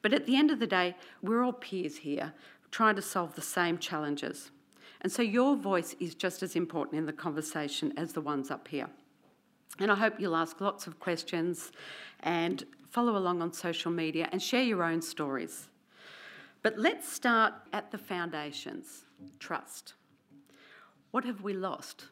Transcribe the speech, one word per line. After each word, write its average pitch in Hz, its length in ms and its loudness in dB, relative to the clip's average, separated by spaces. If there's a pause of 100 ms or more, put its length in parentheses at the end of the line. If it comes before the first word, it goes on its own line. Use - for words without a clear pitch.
But 214 100 6
at - 140 2
the 254 80 6
end 302 160 8
of 240 80 2
the 226 80 2
day, 180 280 2 (280)
we're 233 200 4
all 247 80 2
peers 180 460 -4
here, 151 360 -4 (360)
trying 214 260 6
to 196 60 -2
solve 175 320 -2
the 160 80 -10
same 175 380 0
challenges. - 720 -4 (500)
And 190 100 0
so 240 120 2
your 247 320 6
voice 185 440 0
is 170 140 -4
just 185 300 -4
as 180 120 -6
important 165 440 0
in 160 80 -2
the 151 60 -4
conversation 151 840 -4
as 160 160 -4
the 160 80 -2
ones 143 300 -2
up - 160 -8
here. 139 220 -4 (920)
And 392 120 4
I - 40 8
hope 220 240 2
you'll 180 160 0
ask 160 260 -2
lots 196 260 -2
of 160 120 -16
questions 170 720 -2 (500)
and 170 420 0 (260)
follow 233 280 2
along 180 240 2
on 170 100 0
social 170 400 -2
media 165 400 0
and 190 100 -2
share 254 220 2
your 202 200 2
own 165 180 2
stories. - 680 -4 (920)
But 220 180 2
let's - 320 2
start 226 420 4 (200)
at - 180 -6
the 214 60 -10
foundations, 165 1040 -6 (340)
trust. - 560 -10 (1160)
What 240 140 2
have 214 160 -4
we 202 120 -4
lost? - 580 -6